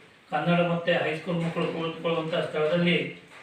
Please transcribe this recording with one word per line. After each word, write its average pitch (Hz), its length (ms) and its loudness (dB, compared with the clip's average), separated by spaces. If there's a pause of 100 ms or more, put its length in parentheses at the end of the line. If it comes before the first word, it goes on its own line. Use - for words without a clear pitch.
(320)
ಕನ್ನಡ 170 400 2
ಮತ್ತೆ 170 220 0
ಹೈಸ್ಕೂಲ್ 165 500 0
ಮಕ್ಕಳು 165 220 -2
ಕುಳಿತುಕೊಳ್ಳುವಂಥ 165 720 -2
ಸ್ಥಳದಲ್ಲಿ 165 880 0 (200)